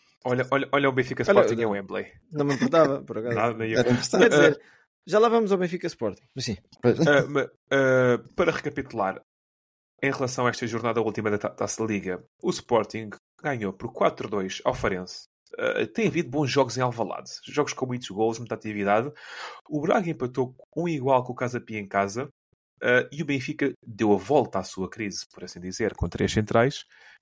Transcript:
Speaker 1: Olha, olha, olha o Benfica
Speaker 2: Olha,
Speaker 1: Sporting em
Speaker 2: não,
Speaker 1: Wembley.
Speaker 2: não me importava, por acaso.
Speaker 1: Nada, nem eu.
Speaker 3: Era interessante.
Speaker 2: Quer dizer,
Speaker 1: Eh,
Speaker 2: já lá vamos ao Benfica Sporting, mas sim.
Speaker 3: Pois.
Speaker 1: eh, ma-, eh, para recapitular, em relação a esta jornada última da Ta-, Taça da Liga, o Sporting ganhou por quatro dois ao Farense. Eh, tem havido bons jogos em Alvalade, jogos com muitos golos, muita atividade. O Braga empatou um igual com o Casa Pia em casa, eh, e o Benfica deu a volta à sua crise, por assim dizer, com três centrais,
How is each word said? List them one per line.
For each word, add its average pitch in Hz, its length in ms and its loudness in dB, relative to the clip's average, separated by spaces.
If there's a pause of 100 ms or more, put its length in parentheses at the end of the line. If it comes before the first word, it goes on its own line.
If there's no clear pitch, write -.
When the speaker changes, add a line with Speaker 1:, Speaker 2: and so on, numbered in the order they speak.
(240)
Speaker 1:
Olha, 127 260 0
olha, 139 220 0
olha 139 160 4
o 131 40 2
Benfica 127 340 0
Speaker 2:
Olha, 196 140 6
Speaker 1:
Sporting 117 200 2
em 117 40 0
Speaker 2:
não, 110 80 0
Speaker 1:
Wembley. 98 400 -8 (180)
Speaker 2:
não 147 140 -2
me 143 100 0
importava, 139 480 4
por 110 160 -8
acaso. 117 160 -4
Speaker 1:
Nada, 113 200 0
nem 110 180 -4
eu. 113 60 0
Speaker 3:
Era 123 120 4
interessante. - 320 2
Speaker 2:
Quer 240 80 10
dizer, 143 220 6
Speaker 1:
Eh, - 120 -8 (420)
Speaker 2:
já 202 120 2
lá 226 100 6
vamos 220 220 2
ao 196 80 2
Benfica 175 300 -4
Sporting, 104 340 -6 (120)
mas 131 100 -8
sim. 107 120 -4 (240)
Speaker 3:
Pois. 120 200 4
Speaker 1:
eh, 147 220 6
ma-, 139 260 -2 (220)
eh, 131 480 4 (180)
para 170 160 2
recapitular, 113 680 -4 (840)
em 139 80 2
relação 127 360 -2
a 117 40 4
esta 120 160 -4
jornada 113 340 -2
última 107 300 -2
da 104 80 2
Ta-, - 120 -4
Taça - 320 -4
da 110 100 -2
Liga, 92 320 -4 (180)
o - 80 -2
Sporting 110 600 -2 (320)
ganhou 113 300 -4
por 120 200 -10
quatro - 360 0
dois 98 360 -4
ao 127 100 0
Farense. 92 500 -6 (340)
Eh, 113 280 -2
tem 220 200 -2
havido 147 240 -2
bons 143 200 0
jogos 127 280 0
em - 20 0
Alvalade, 117 500 -4 (160)
jogos 143 260 -2
com - 140 -8
muitos 123 220 -6
golos, 110 300 -2
muita 110 160 -10
atividade. 107 560 0 (580)
O 151 120 -4
Braga 170 280 2
empatou 127 460 -4 (220)
um 175 120 -4
igual 131 360 2
com 123 80 -8
o 123 40 -12
Casa 120 240 -4
Pia 110 200 -10
em 101 80 -10
casa, 98 400 -2 (540)
eh, 123 300 4
e 147 100 -6
o 143 40 -8
Benfica 139 460 -2 (120)
deu 107 280 2
a 101 40 6
volta 110 440 0
à - 20 -4
sua 92 260 -8
crise, 101 360 -8 (100)
por - 100 -18
assim 87 160 -16
dizer, 92 340 -4
com 87 140 -4
três - 240 -2
centrais, 113 520 0 (380)